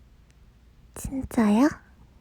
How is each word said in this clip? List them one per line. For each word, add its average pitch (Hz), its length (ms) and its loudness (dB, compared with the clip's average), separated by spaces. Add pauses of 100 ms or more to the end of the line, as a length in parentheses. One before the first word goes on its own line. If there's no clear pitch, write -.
(960)
진짜요? 247 720 0 (540)